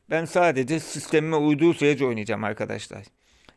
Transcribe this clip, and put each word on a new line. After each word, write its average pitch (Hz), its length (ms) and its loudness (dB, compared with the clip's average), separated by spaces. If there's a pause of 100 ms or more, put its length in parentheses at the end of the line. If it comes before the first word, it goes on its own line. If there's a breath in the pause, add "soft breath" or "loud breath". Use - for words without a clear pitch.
Ben 160 160 -2
sadece 156 540 2
sistemime 156 560 -2
uyduğu 151 380 4
sürece 143 320 2
oynayacağım 110 380 -2
arkadaşlar. 107 640 -6 (520 soft breath)